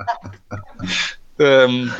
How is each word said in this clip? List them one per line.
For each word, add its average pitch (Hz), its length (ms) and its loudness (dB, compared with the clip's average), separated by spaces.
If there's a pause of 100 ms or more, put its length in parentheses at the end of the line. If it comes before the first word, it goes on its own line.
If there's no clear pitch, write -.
(1400)
ähm, 127 600 4